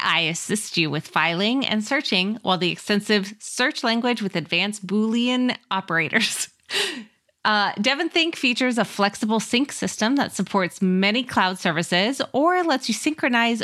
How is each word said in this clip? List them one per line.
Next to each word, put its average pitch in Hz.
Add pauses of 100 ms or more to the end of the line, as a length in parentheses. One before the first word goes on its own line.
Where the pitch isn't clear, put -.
I 170
assists 170
you 160
with 147
filing 185
and 214
searching, 214
while 185
the 170
extensive 208
search -
language 233
with 196
advanced 180
Boolean 240 (140)
operators. 185 (200)
<laughs> 392 (560)
Uh, 208
Devon 277
Think 330
features 247
a 220
flexible 208
sync 240
system 214
that -
supports 185
many 196
cloud 190
services 180 (120)
or 349
lets 285
you 220
synchronize 233